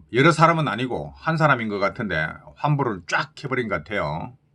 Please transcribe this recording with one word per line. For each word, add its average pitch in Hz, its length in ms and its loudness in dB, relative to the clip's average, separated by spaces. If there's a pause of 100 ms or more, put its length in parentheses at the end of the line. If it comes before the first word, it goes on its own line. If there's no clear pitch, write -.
(120)
여러 135 180 6
사람은 160 380 4
아니고 101 480 -4
한 160 200 -2
사람인 135 320 2
것 101 120 -4
같은데 92 480 -2 (280)
환불을 135 520 -2
쫙 - 240 -4 (100)
해버린 127 260 -4
것 95 80 -2
같아요. 90 600 -6 (180)